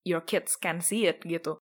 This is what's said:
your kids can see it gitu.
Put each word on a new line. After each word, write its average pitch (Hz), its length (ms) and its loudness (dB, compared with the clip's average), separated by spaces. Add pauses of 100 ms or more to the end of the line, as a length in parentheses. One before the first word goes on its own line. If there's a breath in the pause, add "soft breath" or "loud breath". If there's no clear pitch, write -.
your 170 160 2
kids - 320 -2
can 175 240 -2
see 202 320 2
it - 160 0
gitu. 165 320 -4 (140)